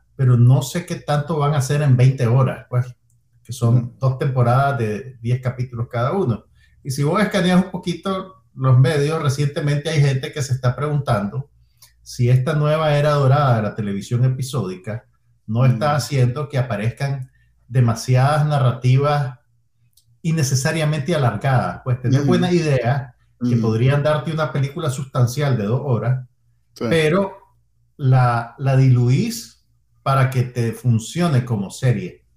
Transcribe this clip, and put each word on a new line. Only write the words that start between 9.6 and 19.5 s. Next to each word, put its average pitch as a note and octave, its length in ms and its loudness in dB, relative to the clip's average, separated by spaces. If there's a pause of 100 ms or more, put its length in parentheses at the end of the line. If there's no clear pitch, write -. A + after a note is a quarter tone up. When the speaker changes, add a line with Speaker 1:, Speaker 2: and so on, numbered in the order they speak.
Speaker 1:
hay D#3 100 0
gente C#3+ 320 0
que C#3+ 100 -6
se B2+ 120 -2
está B2 200 0
preguntando C3 760 -4 (520)
si - 260 -2
esta C3 260 2
nueva D3+ 420 2
era C#3+ 160 2
dorada C#3 440 2
de G#2+ 60 0
la G#2 140 -4
televisión G#2 480 -4
episódica A#2+ 800 -4 (420)
no A2+ 200 0
está B2+ 260 2
Speaker 2:
Mm. D3+ 40 0
Speaker 1:
haciendo C3 520 -2
que C3 100 -4
aparezcan B2+ 720 -4 (380)
demasiadas B2+ 800 2
narrativas C3+ 920 2 (840)